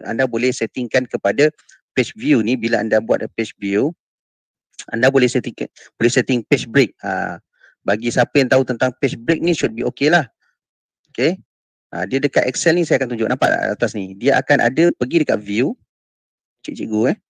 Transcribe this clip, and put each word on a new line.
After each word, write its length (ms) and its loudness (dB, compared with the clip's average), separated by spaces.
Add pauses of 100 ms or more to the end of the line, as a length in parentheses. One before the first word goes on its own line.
anda 240 -2
boleh 240 0
settingkan 560 -2
kepada 400 2 (480)
page 160 -2
view 320 2
ni. 80 0
Bila 320 -2
anda 160 2
buat 320 -2
page 240 -8
view, 400 -2 (960)
anda 160 2
boleh 160 4
setting, 320 -2 (400)
boleh 160 2
setting 320 0
page 240 0
break. 320 2
Ah, 400 -6 (400)
bagi 320 -2
siapa 320 2
yang 80 0
tahu 160 2
tentang 320 -2
page 160 -2
break 240 -2
ni, 160 2
should 160 -2
be 80 -8
okey 320 0
lah. 160 2 (880)
Okey. 240 0 (560)
Ah, 80 -4
dia 160 -2
dekat 240 2
Excel 320 0
ni, 80 2
saya 160 0
akan 160 -4
tunjuk. 160 0
Nampak 240 0
tak 40 -2 (120)
atas 240 -2
ni? 240 -6
Dia 160 2
akan 320 2
ada 320 2
pergi 240 0
dekat 160 -2
view. 320 -2 (880)
Cik-cikgu, 540 -2
eh. 20 -8 (140)